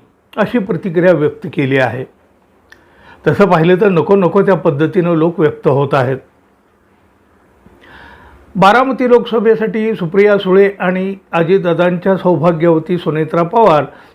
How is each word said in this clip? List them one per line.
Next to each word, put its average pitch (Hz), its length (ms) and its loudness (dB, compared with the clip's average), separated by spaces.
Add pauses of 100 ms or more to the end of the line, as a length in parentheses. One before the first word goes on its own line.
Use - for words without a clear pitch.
(360)
अशी 226 220 -2
प्रतिक्रिया 180 540 -2
व्यक्त 147 400 -2
केली 135 260 -2
आहे. 123 260 -2 (1200)
तसं 156 200 2
पाहिलं 175 340 2
तर 214 80 2
नको 180 280 2
नको 196 260 2
त्या 196 120 2
पद्धतीनं 165 600 -2
लोक 165 260 -2
व्यक्त 151 280 -2
होत 139 240 0
आहेत. 131 240 0 (2500)
बारामती 240 520 2
लोकसभेसाठी 220 840 0
सुप्रिया 202 440 2
सुळे 196 320 2 (100)
आणि 185 360 -4 (160)
अजितदादांच्या 175 840 0
सौभाग्यवती 170 840 0
सुनेत्रा 156 440 -2
पवार 170 420 2 (300)